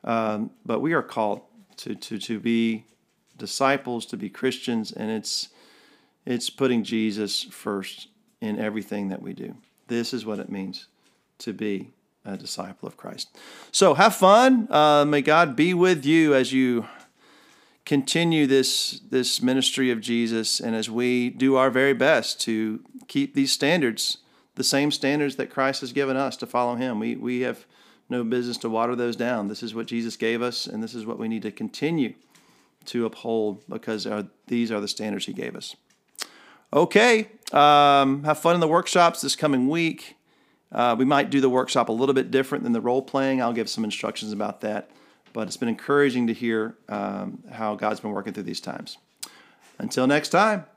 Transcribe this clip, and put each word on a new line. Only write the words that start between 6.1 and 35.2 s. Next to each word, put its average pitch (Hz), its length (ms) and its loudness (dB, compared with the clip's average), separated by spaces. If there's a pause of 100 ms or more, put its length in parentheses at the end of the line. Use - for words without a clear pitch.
it's 123 240 -4
putting 123 320 0
Jesus 107 640 -4
first - 640 -10 (340)
in 107 160 -4
everything 104 500 -6
that - 140 -8
we 98 100 -12
do. - 240 -14 (300)
This 117 260 -4
is 110 140 -8
what 104 140 -6
it - 100 -12
means 95 380 -10 (500)
to 110 140 -10
be 101 400 -6 (320)
a 98 120 -10
disciple - 520 -12
of - 80 -16
Christ. - 320 -14 (420)
So 170 240 6
have 196 220 6
fun. 226 520 8
Uh, 147 360 6
may 147 180 2
God 151 320 4
be 175 200 4
with 175 300 4
you 156 300 6
as 131 180 2
you 123 360 0 (960)
continue 156 640 2
this, - 520 2 (100)
this 127 300 0
ministry 131 520 0
of 113 80 -2
Jesus, 113 580 -2
and 113 160 -4
as 110 160 -4
we 123 400 0
do 135 240 2
our 131 160 4
very 135 220 4
best 131 480 2
to 110 420 -2 (240)
keep 139 300 -4
these 135 160 0
standards, 139 680 0 (380)
the 131 80 -4
same 143 260 2
standards 139 460 -2
that - 140 -6
Christ 135 320 -2
has 123 100 -12
given 135 240 -2
us 131 220 -4
to 123 80 -10
follow 120 280 -2
him. 120 240 -4
We, 117 160 -4
we 123 280 -6
have 120 220 -6 (440)
no 123 160 -4
business 120 340 -2
to 120 100 -6
water 117 280 0
those 120 180 -2
down. 117 320 -4
This 104 160 -8
is 110 100 -10
what 113 140 -8
Jesus 117 300 -6
gave 117 260 -2
us, 123 240 -6
and 107 160 -8
this 113 140 -10
is 110 100 -10
what 117 140 -8
we 113 80 -6
need 113 140 -4
to 107 100 -6
continue 143 600 -4 (720)
to 120 200 -2
uphold, 107 600 -4
because 110 360 -6
our, 107 220 -4 (220)
these 117 240 0
are 104 80 -2
the 104 80 -6
standards 104 380 -6